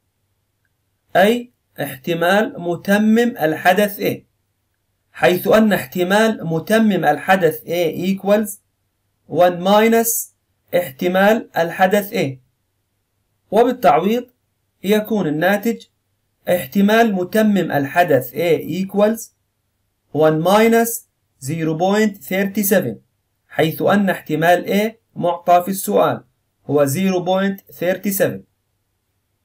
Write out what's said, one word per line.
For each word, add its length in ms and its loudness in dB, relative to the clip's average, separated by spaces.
أي 360 2
احتمال 800 -2
متمم 580 2
الحدث 840 0
A، 160 -4
حيث 360 0
أن 240 4
احتمال 760 -2
متمم 580 0
الحدث 600 0
A 300 -2
equals 360 0
one 360 0
minus 720 2
احتمال 840 0
الحدث 580 -2
A، 240 -6
وبالتعويض 800 2
يكون 420 0
الناتج 600 -2
احتمال 640 2
متمم 580 0
الحدث 600 0
A 500 -2
equals 360 0
one 280 2
minus 680 2
zero 300 -4
point 480 -2
thirty 400 -4
seven، 340 0
حيث 340 -2
أن 280 2
احتمال 560 0
A 280 -2
معطى 460 0
في 80 -8
السؤال 540 -2
هو 180 0
زيرو 360 0
بوينت 400 -2
ثيرتي 500 -6
سفن، 320 -2